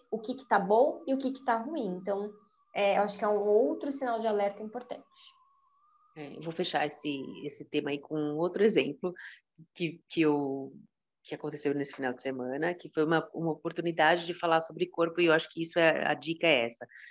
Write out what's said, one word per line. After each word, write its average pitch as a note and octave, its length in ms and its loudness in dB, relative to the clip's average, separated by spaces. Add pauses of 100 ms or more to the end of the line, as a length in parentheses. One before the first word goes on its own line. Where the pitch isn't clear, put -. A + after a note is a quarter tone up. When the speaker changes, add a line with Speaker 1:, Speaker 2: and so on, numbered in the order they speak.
(120)
Speaker 1:
o A3 80 -4
que B3 160 -6
que - 120 -16
tá G#3 120 4
bom A3+ 480 4
e C4+ 80 2
o - 20 -2
que C4 140 -2
que - 120 -12
tá A#3 140 2
ruim. A3+ 380 -4
Então, G3 360 -4 (440)
é, G3+ 240 2
eu - 20 4
acho G3+ 160 -2
que A3 80 -4
é - 20 2
um G#3 140 2
outro C4+ 500 2
sinal A#3+ 280 -4
de A3+ 80 -2
alerta G3+ 340 0
importante. - 800 -14 (720)
Speaker 2:
É, D3 200 -14
eu D3+ 60 -12
vou E3 100 -6
fechar D#3+ 340 0
esse, D3 380 -6 (220)
esse C#3+ 200 -10
tema C#3+ 240 -2
aí C#3+ 100 -4
com D3 360 -4
outro F3+ 280 0
exemplo F3 500 2 (600)
que, E3+ 360 -6
que E3 120 0
eu, C#3 520 2 (500)
que - 100 -10
aconteceu D3 400 -4
nesse C#3 220 -4
final C3 180 -4
de B2 80 -12
semana, C3+ 520 -4
que F3 160 -12
foi D#3 160 0
uma, D#3+ 280 2
uma E3 180 -2
oportunidade E3 760 0
de E3+ 80 -6
falar E3 280 2
sobre D#3+ 260 -4
corpo, E3 340 0
e E3+ 60 6
eu D#3+ 60 8
acho D#3+ 160 2
que E3 120 -10
isso E3 180 0
é, D#3 260 6
a - 80 4
dica D3+ 320 -4
é C3+ 200 6
essa: A#2 200 -10 (260)